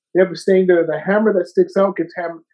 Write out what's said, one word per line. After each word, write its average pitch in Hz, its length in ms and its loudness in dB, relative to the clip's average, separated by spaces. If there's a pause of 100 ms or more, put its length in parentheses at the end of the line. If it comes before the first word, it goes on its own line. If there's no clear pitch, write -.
(140)
They 175 80 2
have 180 100 0
a 160 40 -10
saying 190 320 0
that 170 180 2
the 151 120 -4
hammer 208 360 0
that 180 140 -2
sticks - 280 -2
out 196 200 0
gets 165 200 -6
ham-, 170 380 -10